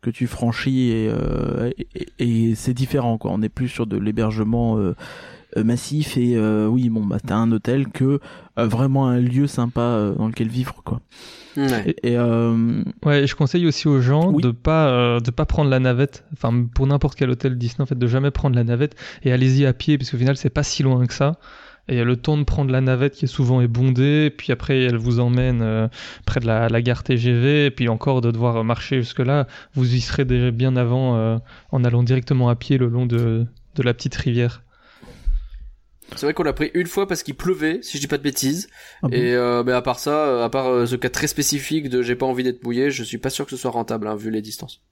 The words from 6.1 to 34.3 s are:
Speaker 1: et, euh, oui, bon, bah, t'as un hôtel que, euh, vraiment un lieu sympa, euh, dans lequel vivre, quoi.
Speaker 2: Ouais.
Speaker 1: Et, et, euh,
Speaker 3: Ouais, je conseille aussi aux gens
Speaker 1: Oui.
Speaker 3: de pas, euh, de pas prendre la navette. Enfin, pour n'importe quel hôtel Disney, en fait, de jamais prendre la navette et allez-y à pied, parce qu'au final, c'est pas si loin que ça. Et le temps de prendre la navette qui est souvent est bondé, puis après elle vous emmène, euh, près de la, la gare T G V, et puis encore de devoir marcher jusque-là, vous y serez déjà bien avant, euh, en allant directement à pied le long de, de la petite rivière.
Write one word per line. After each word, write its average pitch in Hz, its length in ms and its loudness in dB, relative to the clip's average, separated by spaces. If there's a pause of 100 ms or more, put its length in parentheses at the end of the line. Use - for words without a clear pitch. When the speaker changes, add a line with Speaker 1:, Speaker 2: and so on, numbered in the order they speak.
Speaker 1:
et, 120 180 2
euh, 107 300 2
oui, 120 240 2
bon, 110 140 -2
bah, 92 200 -2
t'as 98 120 -2
un 113 160 2
hôtel 127 360 0
que, 135 320 0 (380)
euh, 117 80 2
vraiment 131 420 2
un 123 120 2
lieu 123 260 2
sympa, 123 340 -2
euh, 110 340 0
dans 107 140 -2
lequel 113 200 -4
vivre, 127 360 -6
quoi. 98 160 -6 (560)
Speaker 2:
Ouais. 123 460 0
Speaker 1:
Et, 120 100 0
et, 120 60 2
euh, 117 640 2 (220)
Speaker 3:
Ouais, 143 220 4
je 131 80 -2
conseille 175 320 2
aussi 151 220 0
aux 139 120 4
gens 147 300 4
Speaker 1:
Oui. 147 120 2
Speaker 3:
de 123 80 4
pas, 156 400 2
euh, 120 300 2
de 117 100 -2
pas 147 160 -2
prendre 147 240 2
la 131 80 4
navette. 127 460 0 (100)
Enfin, 120 400 0
pour 135 120 2
n'importe 139 300 2
quel 127 140 2
hôtel 127 260 0
Disney, 120 260 -4
en 135 40 0
fait, 127 120 -2
de 120 80 2
jamais 131 260 2
prendre 131 240 2
la 120 80 4
navette 120 300 0 (280)
et 127 100 2
allez-y 131 320 4
à 131 80 4
pied, 151 240 0
parce 131 140 -4
qu'au 127 80 -4
final, 131 180 2
c'est 135 140 -2
pas 147 140 -2
si - 180 -4
loin 127 240 2
que - 80 -4
ça. 147 240 0 (500)
Et 120 140 0
le 123 140 2
temps 151 200 -2
de 147 60 0
prendre 135 300 0
la 127 80 2
navette 131 340 0
qui - 120 -4
est - 20 0
souvent 127 320 2
est 123 80 4
bondé, 135 680 2
puis - 140 -8
après 131 320 0
elle 123 140 2
vous 117 240 0
emmène, 123 420 2
euh, 110 240 0 (400)
près - 140 0
de 113 80 -2
la, 113 200 2
la 117 140 2
gare 120 220 0
T 131 120 2
G 120 160 2
V, 143 340 4
et 135 40 2
puis 123 180 -2
encore 127 340 0
de 117 100 2
devoir 117 320 0
marcher 117 380 -2
jusque-là, 131 440 0 (280)
vous 123 200 2
y 123 60 2
serez - 240 -2
déjà 123 260 2
bien 127 260 0
avant, 123 380 2
euh, 113 220 0 (340)
en 127 140 0
allant 120 180 4
directement 127 460 2
à 120 80 2
pied 135 200 0
le 123 120 2
long 123 180 0
de, 117 400 0 (300)
de 131 80 -2
la 120 100 2
petite - 220 -8
rivière. 120 480 -2 (1500)